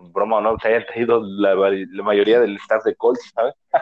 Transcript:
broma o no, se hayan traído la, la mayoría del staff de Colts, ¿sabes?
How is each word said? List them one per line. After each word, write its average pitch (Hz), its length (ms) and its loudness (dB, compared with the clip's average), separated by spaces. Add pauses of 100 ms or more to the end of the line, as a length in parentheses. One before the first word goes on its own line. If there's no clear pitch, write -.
(120)
broma 104 260 0
o - 20 0
no, 110 200 0
se 113 80 -4
hayan 113 160 2
traído 117 380 -2
la, 98 320 0
la 98 480 -2
mayoría 104 380 4
del 101 160 0
staff 110 280 -2
de 104 120 -2
Colts, 120 380 -2
¿sabes? 120 200 -2 (280)